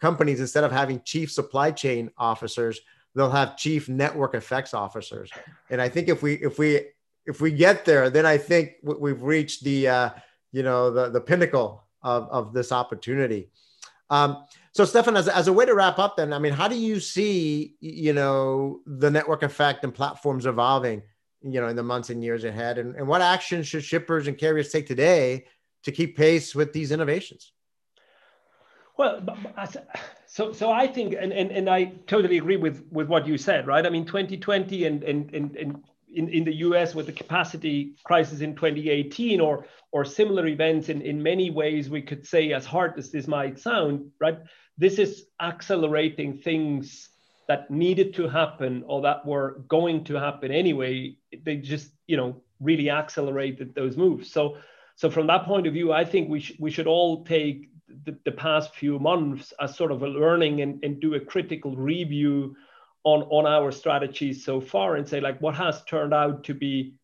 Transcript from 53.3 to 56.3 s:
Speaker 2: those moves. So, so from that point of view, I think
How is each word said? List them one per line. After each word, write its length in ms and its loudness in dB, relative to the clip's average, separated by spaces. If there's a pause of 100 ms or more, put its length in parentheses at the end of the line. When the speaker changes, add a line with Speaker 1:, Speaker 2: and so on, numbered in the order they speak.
Speaker 2:
those 240 -4
moves. 340 2
So, 260 0 (380)
so 140 0
from 160 0
that 200 4
point 200 0
of 80 -2
view, 180 0
I 140 2
think 240 0